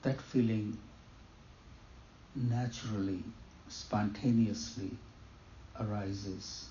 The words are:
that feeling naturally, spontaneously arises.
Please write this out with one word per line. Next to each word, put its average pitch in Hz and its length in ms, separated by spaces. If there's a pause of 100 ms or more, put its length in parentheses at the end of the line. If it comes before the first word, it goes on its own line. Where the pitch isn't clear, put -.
that 135 180
feeling 113 580 (1600)
naturally, 117 840 (460)
spontaneously 104 1200 (920)
arises. 101 920